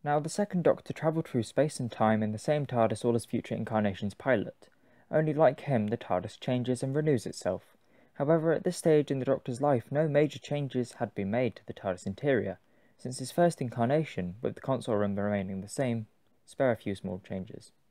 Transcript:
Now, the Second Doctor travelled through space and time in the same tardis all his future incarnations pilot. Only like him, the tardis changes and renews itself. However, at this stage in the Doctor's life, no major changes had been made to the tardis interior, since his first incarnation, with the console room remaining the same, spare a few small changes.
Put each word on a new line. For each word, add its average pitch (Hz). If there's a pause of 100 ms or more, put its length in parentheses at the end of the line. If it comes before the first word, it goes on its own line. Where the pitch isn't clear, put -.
Now, 147
the 156
Second 185
Doctor -
travelled 160
through 120
space 143
and 120
time 110
in 107
the 110
same 147
tardis 113
all 120
his 117
future -
incarnations 104
pilot. - (420)
Only 156
like 151
him, 113
the 117
tardis 92
changes 123
and 135
renews 151
itself. - (360)
However, 156
at -
this 180
stage 151
in 135
the 127
Doctor's 131
life, 143
no 160
major 147
changes 131
had 113
been 98
made 120
to -
the 110
tardis -
interior, 101 (360)
since 127
his 131
first 175
incarnation, 120
with 107
the -
console 127
room 101
remaining 98
the 98
same, 117 (400)
spare 135
a 113
few 101
small 92
changes. - (180)